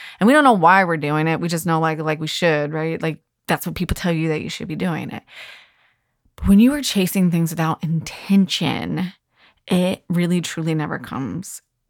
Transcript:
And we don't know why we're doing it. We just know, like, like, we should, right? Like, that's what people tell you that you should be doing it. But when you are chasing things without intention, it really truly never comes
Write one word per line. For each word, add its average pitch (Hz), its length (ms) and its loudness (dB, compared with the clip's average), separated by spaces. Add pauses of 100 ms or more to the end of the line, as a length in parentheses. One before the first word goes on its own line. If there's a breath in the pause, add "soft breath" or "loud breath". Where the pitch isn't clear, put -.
(200 loud breath)
And 196 80 4
we 262 40 6
don't 285 120 6
know 262 80 6
why 185 320 6
we're 170 120 0
doing 151 300 0
it. 160 140 0
We 170 80 -2
just 165 180 -4
know, 160 140 2
like, 160 180 0
like, 156 220 -4
we 156 80 -6
should, 151 440 0
right? 160 300 -4
Like, 156 220 -4 (240)
that's 185 180 -2
what 160 80 -6
people - 220 -4
tell 175 160 -2
you 160 160 0
that 156 120 -2
you - 80 -10
should - 200 -10
be 156 80 -8
doing 175 340 -4
it. - 140 -14 (1120 loud breath)
But - 120 -2
when 202 120 8
you 247 140 6
are 294 80 -6
chasing 185 480 0
things 165 200 0
without 160 320 -2
intention, 165 1300 -2 (540 soft breath)
it 180 420 0
really 175 320 0
truly 160 340 -4
never 151 240 -4
comes - 600 -10 (300)